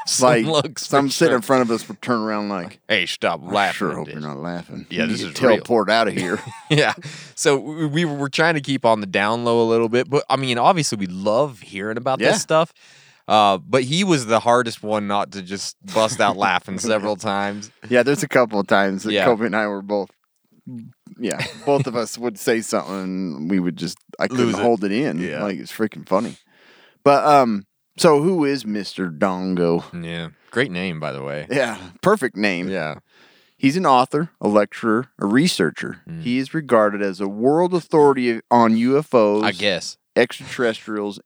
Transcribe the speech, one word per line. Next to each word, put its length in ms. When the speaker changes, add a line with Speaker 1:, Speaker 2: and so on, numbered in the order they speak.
Speaker 1:
some 240
Speaker 2:
Like, 160
Speaker 1:
looks, 420
Speaker 2:
some 200
Speaker 1:
for 60
Speaker 2:
sitting 180
Speaker 1:
sure. 60
Speaker 2:
in 40
front 220
of 80
us 180
would 120
turn 200
around 280
like, 380
Speaker 1:
"Hey, 180
stop 380
Speaker 2:
"I 80
Speaker 1:
laughing 260
Speaker 2:
sure 140
Speaker 1:
at 60
Speaker 2:
hope 80
Speaker 1:
this." 80
Speaker 2:
you're 100
not 140
laughing. 520
Speaker 1:
Yeah, 140
Speaker 2:
You 80
Speaker 1:
this 100
Speaker 2:
need 80
Speaker 1:
is 40
Speaker 2:
to 140
Speaker 1:
real. 100
Speaker 2:
teleport 320
out 180
of 60
here." 260
Speaker 1:
<laughs> 140
Yeah. 240
So 220
we, 300
we 180
were 240
trying 260
to 60
keep 240
on 160
the 60
down 360
low 180
a 60
little 220
bit, 200
but, 200
I 80
mean, 200
obviously 420
we 80
love 540
hearing 360
about 240
Speaker 2:
Yeah. 100
Speaker 1:
this 100
stuff. 300
Uh, 320
but 240
he 200
was 220
the 160
hardest 420
one 240
not 260
to 80
just 360
bust 260
out 180
laughing 420
Speaker 2:
<laughs> 140
Speaker 1:
several 220
times. 560
Speaker 2:
Yeah, 160
there's 200
a 40
couple 320
of 80
times 360
that 100
Speaker 1:
Yeah. 120
Speaker 2:
Kobe 200
and 100
I 120
were 160
both, 260
yeah, 200
both 220
of 80
us 220
would 220
say 220
something 340
and 540
we 100
would 180
just, 200
I 80
couldn't 200
Speaker 1:
Lose 100
it. 40
Speaker 2:
hold 220
it 80
in. 280
Speaker 1:
Yeah. 240
Speaker 2:
Like, 160
it's 120
freaking 360
funny. 280
But, 220
um, 400
so 240
who 220
is 220
Mister 440
Dongo? 720
Speaker 1:
Yeah. 260
Great 220
name, 280
by 140
the 100
way. 260
Speaker 2:
Yeah. 280
Perfect 340
name. 340
Speaker 1:
Yeah. 260
Speaker 2:
He's 220
an 80
author, 460
a 60
lecturer, 640
a 80
researcher. 840
Speaker 1:
Mm. 140
Speaker 2:
He 160
is 140
regarded 480
as 200
a 60
world 480
authority 760
on 260
U 220
F 160
Os, 300
Speaker 1:
I 80
guess. 460
Speaker 2:
extraterrestrials, 1120